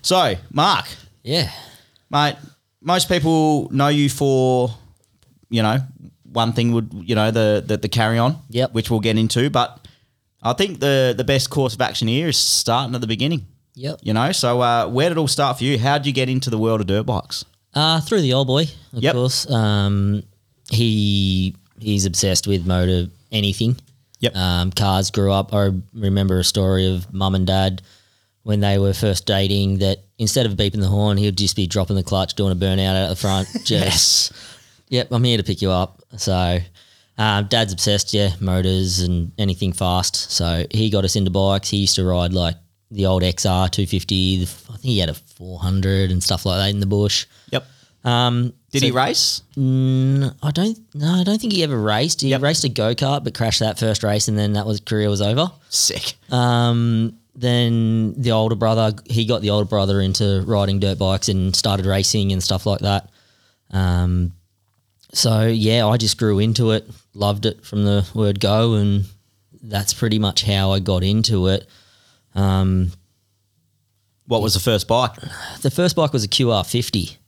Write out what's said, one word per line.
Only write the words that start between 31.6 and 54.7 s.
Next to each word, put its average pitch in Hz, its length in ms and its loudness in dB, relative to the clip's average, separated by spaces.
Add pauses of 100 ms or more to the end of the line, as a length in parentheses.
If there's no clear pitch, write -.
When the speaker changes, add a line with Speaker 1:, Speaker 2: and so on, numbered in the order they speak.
Speaker 2:
dropping 95 300 -2
the 92 60 0
clutch, 95 320 -2
doing 98 160 0
a 90 40 0
burnout 95 400 0
out 95 140 0
the 92 60 -4
front. 95 320 -2
Speaker 1:
<laughs> - 180 -10
Speaker 2:
Just, - 60 -4
Speaker 1:
Yes. - 640 0 (560)
Speaker 2:
"Yep, 123 220 0
I'm 120 120 2
here 120 140 4
to 98 60 0
pick 95 180 -4
you 95 100 2
up." 92 300 -2 (160)
So, 90 420 0 (580)
um, 104 300 2
dad's 110 260 0
obsessed, 101 400 -2
yeah, 101 160 2 (100)
motors 92 600 0
and 87 380 0
anything 95 360 -2
fast. 90 580 -2
So 85 400 -2
he 107 180 0
got 98 160 0
us 90 100 0
into 95 160 0
bikes. 98 380 0
He 101 80 -2
used 98 180 0
to 92 100 0
ride, 90 280 0
like, 85 220 0 (360)
the 101 160 -2
old 92 160 2
X 90 220 -2
R 92 240 2
two 101 160 -2
fifty. 92 520 0
The 90 60 0
f-, - 260 -10
I - 40 -16
think - 120 -16
he 117 140 0
had 85 100 0
a 76 40 -6
four 92 460 -16
hundred 95 520 0
and 90 120 0
stuff 92 220 -2
like 92 140 0
that 98 100 0
in 101 100 -2
the 101 80 0
bush. 101 380 0 (260)
Speaker 1:
Yep. 131 140 -4 (380)
Speaker 2:
Um, 120 500 0 (180)
Speaker 1:
Did 139 80 -2
Speaker 2:
so 139 80 2
Speaker 1:
he 127 40 2
race? - 500 0 (140)
Speaker 2:
Mm, 131 840 0
I 147 100 -2
don't, 208 260 -2 (180)
no, 165 260 0
I - 20 0
don't 208 160 0
think 220 140 -2
he 175 100 2
ever 139 160 0
raced. 107 420 0
He 135 80 0
Speaker 1:
Yep. 131 120 0
Speaker 2:
raced 147 220 0
a 143 60 0
go-kart, 135 540 0
but 113 120 -6
crashed 113 240 -2
that 110 180 0
first 110 260 0
race, 104 240 0
and 107 100 0
then 104 160 0
that 104 120 -2
was, 107 140 -2